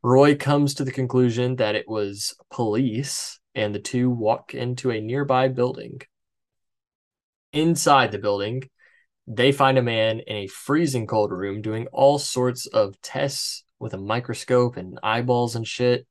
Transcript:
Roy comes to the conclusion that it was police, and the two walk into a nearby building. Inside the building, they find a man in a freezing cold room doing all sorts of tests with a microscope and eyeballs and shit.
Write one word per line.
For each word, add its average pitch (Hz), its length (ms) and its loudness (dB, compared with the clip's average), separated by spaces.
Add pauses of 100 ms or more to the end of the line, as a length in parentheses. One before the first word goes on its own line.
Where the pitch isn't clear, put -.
Roy 139 320 8
comes 143 400 2
to 139 80 -4
the 131 80 -4
conclusion 127 640 0
that 107 200 0
it - 120 -4
was 101 480 -6 (160)
police, 120 880 -2 (160)
and 107 180 -2
the 101 60 -6
two 123 320 0
walk 113 420 -2
into 123 380 -4
a 110 100 -4
nearby 131 460 0
building. 127 540 -4 (1500)
Inside 147 600 4
the 101 80 -6
building, 104 440 -2 (600)
they 123 260 2
find 135 260 4
a 127 40 4
man 113 380 0
in - 180 -10
a 98 100 -8
freezing 139 600 -2
cold 104 240 2
room 98 300 -6
doing 110 300 -6
all 143 280 4
sorts 123 480 -2
of 104 340 0
tests - 640 -6 (160)
with 113 140 -10
a 95 40 -10
microscope 120 800 0
and 90 260 -14
eyeballs 120 520 0
and 113 120 -4
shit. 123 440 0